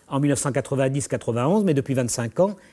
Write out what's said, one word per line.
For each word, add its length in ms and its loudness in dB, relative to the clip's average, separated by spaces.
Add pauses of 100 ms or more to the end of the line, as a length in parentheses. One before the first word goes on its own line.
en 120 -2
mille 100 2
neuf 100 2
cent 120 -2
quatre-vingt-dix 560 0
quatre-vingt-onze, 560 0
mais 100 2
depuis 220 0
vingt-cinq 440 -2
ans, 160 2 (180)